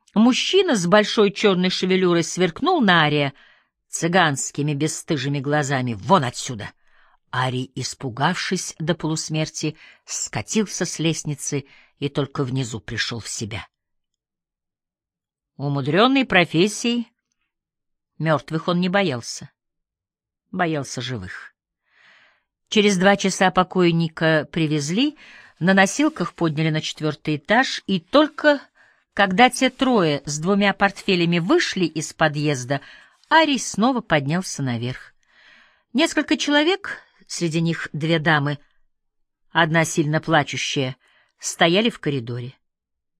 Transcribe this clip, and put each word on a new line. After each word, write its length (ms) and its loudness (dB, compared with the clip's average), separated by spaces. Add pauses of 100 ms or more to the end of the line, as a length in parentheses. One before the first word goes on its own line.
(120)
Мужчина 600 4
с 120 0
большой 440 4
черной 400 2
шевелюрой 540 2
сверкнул 560 0
на 240 4
Ария 280 0 (560)
цыганскими 840 0
бесстыжими 640 -4
глазами. 540 -2
"Вон 320 2
отсюда!" 480 -10 (580)
Арий, 440 -4
испугавшись 1040 -6
до 160 -2
полусмерти, 840 -6 (300)
скатился 800 -4
с 120 -10
лестницы 680 -4 (320)
и 100 -4
только 340 -4
внизу 380 -4
пришел 400 -8
в 80 -16
себя. 400 -10 (1900)
Умудренный 680 0
профессией, 880 0 (1080)
мертвых 500 -2
он 120 0
не 80 0
боялся, 640 -4 (1000)
боялся 520 -4
живых. 520 -10 (1120)
Через 280 4
два 200 4
часа 340 0
покойника 1000 2
привезли, 680 -2 (400)
на 160 2
носилках 580 0
подняли 380 -2
на 100 -2
четвертый 560 -4
этаж, 500 -2
и 140 0
только 640 2 (500)
когда 380 4
те 180 0
трое 560 2
с 140 0
двумя 340 2
портфелями 680 2
вышли 440 2
из 300 -6
подъезда, 640 0 (500)
Арий 280 4
снова 440 -2
поднялся 600 0
наверх. 520 -6 (800)
Несколько 420 0
человек, 640 0 (280)
среди 360 -2
них 320 -2
две 240 0
дамы, 400 0 (920)
одна 360 2
сильно 340 0
плачущая, 760 -2 (420)
стояли 500 0
в 100 -4
коридоре. 540 -6 (680)